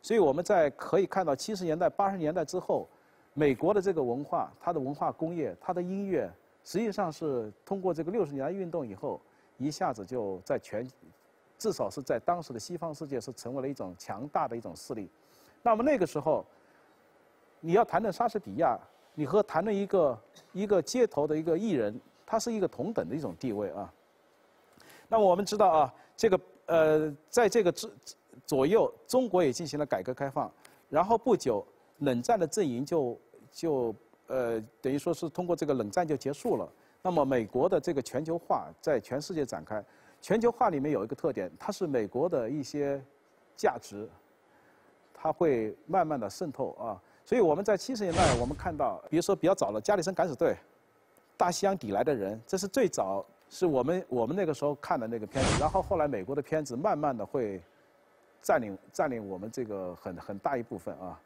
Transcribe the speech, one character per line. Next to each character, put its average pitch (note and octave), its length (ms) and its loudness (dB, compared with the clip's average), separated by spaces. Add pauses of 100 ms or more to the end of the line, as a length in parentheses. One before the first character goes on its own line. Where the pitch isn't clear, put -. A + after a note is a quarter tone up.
所 A3 140 -2
以 A#3 40 4
我 D3 140 6
们 E3+ 100 -2
在 E3+ 280 4
可 - 280 0
以 G3 60 2
看 F#3 200 -2
到 C#3+ 100 2
七 G#3+ 200 -6
十 F#3 80 -6
年 D#3+ 140 0
代、 F3 120 2
八 G3 220 0
十 G3 60 -6
年 D#3 160 -2
代 F3 100 0
之 F3 160 -6
后， D#3 280 -2 (460)
美 C#3+ 200 4
国 D#3+ 200 2
的 G#3 80 4
这 F#3 120 0
个 D#3+ 80 0
文 B2+ 220 -2
化， C#3+ 360 -4
它 F3 140 -4
的 D#3+ 60 0
文 C3+ 140 -4
化 D3 180 -2
工 E3 240 -4
业， B2+ 260 -4
它 - 100 -6
的 F3 100 -2
音 F#3+ 260 -4
乐， C#3+ 200 0 (360)
实 - 160 -4
际 A3+ 120 0
上 F3+ 200 -2
是 B2+ 400 -4 (120)
通 G3 160 -4
过 F3+ 140 0
这 D#3 100 -4
个 E3 80 -4
六 G#3 140 2
十 C#3+ 60 -10
年 C#3 140 -4
代 D#3+ 60 -2
运 F#3 200 -6
动 D#3 160 -4
以 G2 80 -10
后， A#2 260 -6 (360)
一 C3 120 -2
下 D3+ 240 -2
子 G#2 100 -8
就 G2 400 -4
在 C#3 140 -2
全， A2+ 300 -6 (720)
至 G#3+ 120 -2
少 G#2 180 -2
是 C#3 120 -10
在 B2+ 180 -2
当 F3 220 -2
时 D3+ 100 -12
的 A#2 80 -8
西 F3 160 -10
方 E3 180 -8
世 D#3 120 -10
界 C3+ 160 -4
是 C3 120 -12
成 A#2+ 200 -10
为 C3+ 80 -4
了 C3 60 -4
一 C#3+ 60 -4
种 F#2 260 -10
强 A2 300 -10
大 D#3+ 180 0
的 A#2 100 -6
一 A#2 40 -8
种 F2 140 -12
势 - 200 -12
力。 G2+ 140 -10 (520)
那 A3+ 140 4
么 A3+ 80 0
那 C#4+ 140 4
个 F3+ 100 2
时 - 120 -4
候， C3+ 260 0 (1120)
你 E3 140 -2
要 A3 100 8
谈 F#3 180 2
论 G#3 120 -2
莎 A#3 140 -2
士 A3 100 -4
比 G2+ 180 -8
亚， C3 220 2 (380)
你 D3+ 100 -4
和 F3 160 2
谈 F3+ 220 0
论 G#3 120 0
一 G3 120 0
个， D3 320 2 (320)
一 G3 160 -4
个 G3 140 4
街 - 260 2
头 D3 180 0
的 D3+ 100 0
一 D#3+ 60 0
个 D#3+ 160 0
艺 G#3+ 140 0
人， A2+ 280 0 (260)
他 A3+ 120 -2
是 A#3 140 -2
一 A3 80 -2
个 F3+ 80 2
同 F3+ 260 -4
等 F#2 160 -2
的 A#2 60 -4
一 D#3+ 40 -2
种 A2+ 200 -6
地 B2 140 -2
位 G2+ 180 -2
啊。 F2+ 200 -10 (1160)
那 A3+ 100 2
么 G#3+ 80 8
我 F3+ 100 8
们 G3+ 100 -2
知 G#3 120 -4
道 G3+ 120 6
啊， D3+ 240 4 (220)
这 A3 140 4
个， F3+ 100 4 (260)
呃， D#3 500 4 (140)
在 A#3+ 180 6
这 G#3+ 160 4
个 F3 80 6
之-， - 180 -8 (560)
左 C3+ 220 2
右， E3+ 260 4 (140)
中 B3+ 220 2
国 F3+ 120 4
也 C3+ 120 4
进 E3+ 120 -6
行 D3 140 -6
了 D3 60 0
改 F#2+ 180 -2
革 B2+ 100 -4
开 C#3 160 -4
放， B2+ 220 -4 (380)
然 D#3 160 4
后 A3+ 120 4
不 A3 200 4
久， A2 280 0 (340)
冷 B2+ 220 0
战 A3 160 4
的 E3+ 80 2
阵 F3+ 220 -2
营 B2 180 -2
就， C#3 320 -2 (320)
就， B2+ 460 -2 (320)
呃， A#2 340 -2 (200)
等 C3 100 -2
于 C#3+ 60 0
说 E3+ 160 -2
是 D#3+ 160 -4
通 F3+ 180 -6
过 F3 80 2
这 D#3 100 -4
个 D3 80 2
冷 A#2 160 0
战 F3+ 160 2
就 D3+ 120 0
结 C3+ 160 -4
束 F#3 240 0
了。 F2 120 -4 (320)
那 F#3 80 0
么 E3 140 4
美 C3 220 2
国 C3 240 0
的 F#3 100 2
这 E3 140 -2
个 C#3 80 -2
全 C#3+ 240 -4
球 E3 120 -2
化 A#2+ 300 -2 (140)
在 C#3+ 180 2
全 C3 220 -6
世 F3+ 120 -8
界 D3+ 120 0
展 F2 180 -8
开， G#2+ 180 -6 (380)
全 A3 220 0
球 A#3 100 4
化 A3+ 180 2
里 D3 120 0
面 D3+ 100 0
有 G#2+ 140 0
一 - 20 -10
个 C3+ 80 -8
特 D#3 160 -2
点， F#2+ 260 -4
它 - 140 -8
是 G3 160 -4
美 B2 180 2
国 B2+ 220 -2
的 C3 220 -2
一 A2+ 120 -4
些 C#3 400 -4 (540)
价 D3 260 0
值， G#2 280 -12 (1040)
它 - 180 -4
会 A#2+ 420 2 (120)
慢 F3 200 2
慢 D3+ 140 -4
的 G#2 100 -4
渗 D#3 220 -8
透 A#2+ 220 -6
啊。 G#2+ 260 -8 (260)
所 A#3+ 120 2
以 - 20 4
我 D#3+ 160 6
们 F#3+ 80 -4
在 G#3 140 4
七 - 180 -6
十 G#3 80 -4
年 F3 100 0
代， E3 280 4
我 A#2+ 40 0
们 C#3+ 120 -6
看 E3+ 180 -4
到， A#2+ 340 -2
比 D3+ 60 -2
如 E3+ 60 4
说 G3 120 2
比 D#3+ 140 2
较 F#3+ 80 6
早 G2+ 160 -2
的 G#2+ 80 -4
加 G#3 160 2
里 F3+ 60 0
森 F3+ 120 -2
敢 E3+ 140 0
死 C#3+ 80 -4
队， B2 220 2 (800)
大 F3+ 120 2
西 F3+ 160 -2
洋 G3 120 2
底 G#2 140 -6
来 G2+ 120 2
的 D3 100 2
人， G#2+ 320 -4
这 F#3+ 120 -4
是 F#3+ 100 -4
最 B3 180 2
早 G2 400 -2 (240)
是 - 160 -2
我 C#3 160 4
们， E3+ 280 0
我 B2 160 0
们 C#3+ 100 -2
那 G3 100 0
个 D#3 80 -2
时 C#3+ 120 -4
候 D3 100 0
看 D#3+ 240 -2
的 A2+ 80 -6
那 A#2 100 -4
个 G#2+ 80 -6
片 C3 160 -2
子。 - 160 2
然 D3 120 2
后 F#3+ 120 0
后 G3 140 0
来 D#3 100 2
美 B2+ 160 -2
国 C3 140 -4
的 D3 60 -2
片 D#3 240 -2
子 B2 100 -8
慢 E3+ 220 0
慢 D3 180 0
的 G#2+ 100 -6
会 G2+ 360 -4 (800)
占 D#3+ 200 2
领， G2+ 160 -8 (140)
占 D#3 180 0
领 A2+ 160 -6
我 F#2+ 120 -6
们 G#2 120 -8
这 B2 140 -6
个 F#2+ 320 -6
很， F2+ 220 -10
很 G2+ 220 -10
大 C#3+ 180 -2
一 A#2+ 40 -2
部 A2+ 160 -10
分 F2+ 220 -10
啊。 F2 260 -12